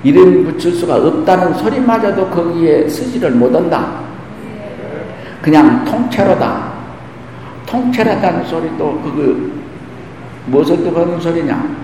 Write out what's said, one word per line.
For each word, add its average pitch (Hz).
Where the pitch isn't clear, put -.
이름 175
붙일 165
수가 165
없다는 165
소리마저도 214
거기에 165
쓰지를 -
못한다. 123
그냥 151
통째로다. -
통째로다는 220
소리도 160
그거 147
무엇을 147
뜻하는 175
소리냐? 165